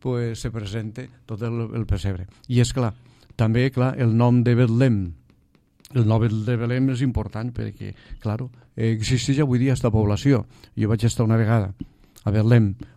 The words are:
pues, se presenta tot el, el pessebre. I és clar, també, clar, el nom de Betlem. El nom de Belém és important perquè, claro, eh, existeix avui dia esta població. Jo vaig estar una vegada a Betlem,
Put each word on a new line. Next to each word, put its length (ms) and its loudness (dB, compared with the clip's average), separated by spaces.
pues, 400 -6
se 100 -6
presenta 540 -10
tot 200 -10
el, 220 -6
el 80 -4
pessebre. 400 -4
I 160 0
és 100 -2
clar, 160 0
també, 340 2
clar, 220 0
el 160 2
nom 240 4
de 160 4
Betlem. 420 2
El 160 2
nom 160 2
de 320 0
Belém 380 0
és 100 -4
important 480 -4
perquè, 420 -10
claro, 280 -4
eh, 160 0
existeix 500 0
avui 160 2
dia 160 2
esta 160 0
població. 540 2
Jo 140 0
vaig 120 -2
estar 220 0
una 120 2
vegada 340 0
a 80 -2
Betlem, 440 4